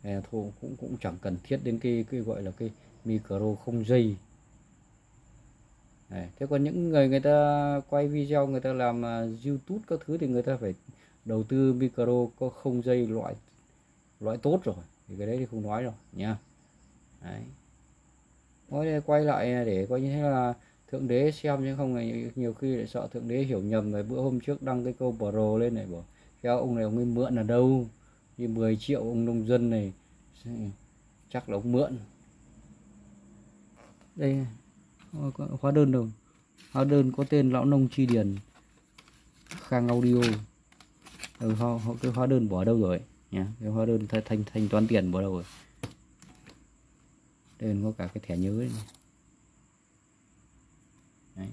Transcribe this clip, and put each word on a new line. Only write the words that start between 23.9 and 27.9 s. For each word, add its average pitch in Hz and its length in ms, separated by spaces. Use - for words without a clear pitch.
Rồi 104 120
bữa 127 180
hôm 127 180
trước 139 240
đăng 127 200
cái 123 100
câu 127 180
GoPro 110 460
lên 117 180
này, 104 100
bảo: 87 200
"Theo 120 160
ông 123 180
này, 113 80
ông 107 140
ấy 120 80
mượn 120 300
ở 113 80
đâu? 123 440